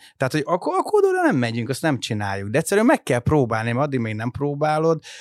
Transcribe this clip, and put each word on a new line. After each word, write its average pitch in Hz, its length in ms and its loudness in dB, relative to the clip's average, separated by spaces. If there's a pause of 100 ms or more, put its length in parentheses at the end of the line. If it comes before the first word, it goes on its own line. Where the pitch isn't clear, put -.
(160)
Tehát, 131 160 -2
hogy 156 140 -2
akkor, 190 320 -2
akkor 415 260 2
oda 370 180 2
nem 285 140 2
megyünk, 117 320 -2
azt 131 140 -4
nem 151 160 0
csináljuk. 101 500 -4
De 113 100 0
egyszerűen 202 280 2
meg - 160 4
kell 123 160 0
próbálni, 117 540 2
mert 131 140 0
addig 135 140 -2
még 113 140 -4
nem 113 160 -4
próbálod, 151 720 0 (180)